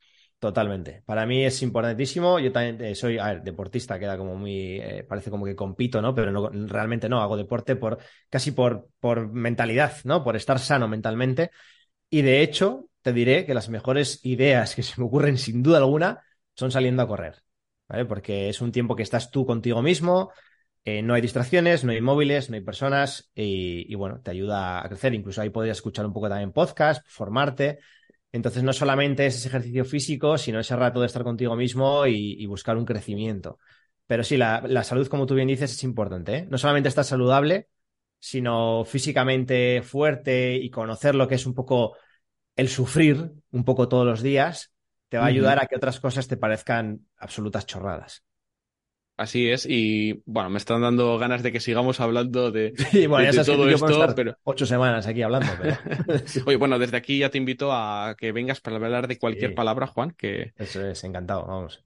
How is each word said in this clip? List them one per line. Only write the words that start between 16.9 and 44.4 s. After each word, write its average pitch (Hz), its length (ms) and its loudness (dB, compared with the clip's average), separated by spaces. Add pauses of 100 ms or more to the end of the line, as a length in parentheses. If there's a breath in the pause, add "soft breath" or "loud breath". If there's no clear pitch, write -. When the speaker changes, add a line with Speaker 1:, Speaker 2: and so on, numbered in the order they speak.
Speaker 1:
a 113 60 0
correr, 92 340 -8 (460)
¿vale? 120 160 -2
Porque 101 460 -4
es 110 100 -6
un 120 120 -4
tiempo 120 220 0
que 110 100 -4
estás 135 260 -4
tú 135 160 -2
contigo 117 340 0
mismo, 175 520 2 (520 soft breath)
eh, 104 160 -4
no 113 140 0
hay 120 80 4
distracciones, 143 600 2
no 123 100 0
hay 113 100 -2
móviles, 139 480 2
no 113 60 -8
hay 101 60 -10
personas 139 720 -2
y, 92 560 -4
y 104 40 -8
bueno, 101 260 -8
te 95 120 -10
ayuda 92 520 -4
a 92 40 -10
crecer. 117 260 -2
Incluso 98 260 -8
ahí 107 80 -4
podrías 110 300 -4
escuchar 107 260 -6
un 107 80 -4
poco 107 160 -4
también 98 240 -4
podcast, - 560 0
formarte. 139 680 -2 (540 soft breath)
Entonces 120 300 -2
no 131 120 2
solamente 139 500 2
es 127 120 2
ese 131 120 -8
ejercicio 127 380 -2
físico, 151 500 0
sino 117 240 -2
ese 120 160 -4
rato 123 240 2
de 123 60 2
estar 120 160 -4
contigo 117 340 -2
mismo 135 500 2
y, 104 320 0
y 107 60 -10
buscar 101 320 -4
un 117 80 -2
crecimiento. 104 760 -6 (480 soft breath)
Pero 117 180 0
sí, 143 120 0
la, 113 300 2
la 123 180 0
salud, 131 240 -2
como 139 160 0
tú 131 100 0
bien 131 140 2
dices, 135 240 -2
es - 120 -10
importante, 101 520 -2
¿eh? 175 140 -6
No 131 80 0
solamente 143 320 4
estar 135 140 2
saludable, 139 640 4 (500)
sino 113 680 0
físicamente 127 960 2
fuerte 127 760 0
y 127 120 -4
conocer 113 460 0
lo 135 140 4
que 131 80 2
es 123 100 -2
un 123 80 -4
poco 123 420 0 (600 loud breath)
el 131 120 2
sufrir 151 640 4 (220)
un 123 120 0
poco 131 240 2
todos 127 160 4
los 113 180 0
días 139 520 0 (340)